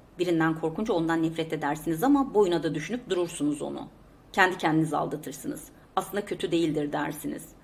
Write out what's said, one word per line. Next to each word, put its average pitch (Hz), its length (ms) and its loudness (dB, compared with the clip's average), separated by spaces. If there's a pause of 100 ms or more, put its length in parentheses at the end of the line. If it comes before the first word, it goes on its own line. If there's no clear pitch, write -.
(180)
Birinden 160 420 2
korkunca 185 340 0
ondan 165 280 2
nefret 160 300 -2
edersiniz 151 500 -2
ama 269 320 4
boyuna 175 280 4
da 151 120 0
düşünüp 196 360 -6
durursunuz 165 520 -2
onu. 143 260 -8 (440)
Kendi 185 260 4
kendinizi 160 380 2
aldatırsınız. - 720 -6 (280)
Aslında 202 280 -2
kötü 185 280 -6
değildir 151 400 0
dersiniz. 151 560 -6 (160)